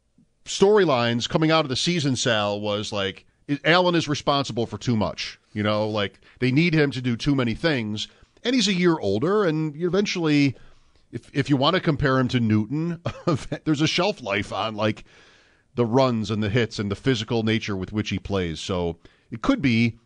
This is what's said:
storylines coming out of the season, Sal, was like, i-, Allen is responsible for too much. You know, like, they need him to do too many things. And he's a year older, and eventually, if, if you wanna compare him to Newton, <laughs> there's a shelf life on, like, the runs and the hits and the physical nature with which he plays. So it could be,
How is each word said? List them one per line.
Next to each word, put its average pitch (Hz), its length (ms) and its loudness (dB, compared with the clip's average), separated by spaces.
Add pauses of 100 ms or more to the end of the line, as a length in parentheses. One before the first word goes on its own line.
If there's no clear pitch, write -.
(460)
storylines 139 840 2
coming 160 220 2
out 160 140 2
of 135 40 -6
the 123 60 -4
season, 147 400 -2
Sal, 104 440 0
was 104 320 -4
like, 98 340 -4 (240)
i-, 143 160 -4
Allen 175 300 4
is 160 120 0
responsible 139 580 -2
for 104 120 -8
too 123 180 0
much. - 440 -4 (140)
You 104 100 -2
know, 107 240 0
like, 104 320 -4 (200)
they 127 120 2
need 160 220 4
him 147 180 4
to 127 100 -6
do 123 140 -2
too 143 200 0
many 123 180 0
things. 113 540 -2 (360)
And 247 120 0
he's 208 120 2
a 208 60 0
year 175 260 2
older, 147 460 0
and 156 360 -2
eventually, 165 760 2 (560)
if, - 220 -12
if 139 160 -2
you 143 80 4
wanna 160 220 2
compare 135 400 0
him 127 100 2
to 123 100 0
Newton, 123 600 0 (300)
<laughs> - 320 -4
there's 151 180 0
a 160 60 2
shelf 180 340 -2
life 101 300 -4
on, 107 240 -4
like, 107 300 -2 (720)
the 120 100 2
runs 117 440 2
and 107 140 -2
the 104 60 -2
hits 113 300 0
and 101 120 -4
the 101 40 -4
physical 113 480 -2
nature 110 320 -2
with 92 180 -6
which 107 160 -2
he 98 100 -2
plays. 90 400 -4
So 87 380 -4 (340)
it 117 100 -12
could 269 200 0
be, 117 440 2